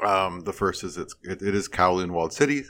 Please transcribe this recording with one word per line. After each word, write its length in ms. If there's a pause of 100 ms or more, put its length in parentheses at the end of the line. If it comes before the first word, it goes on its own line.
Um, 380
the 100
first 320
is 140
it's, 240
it, 180
it 140
is 160
Kowloon 400
Walled 240
City. 360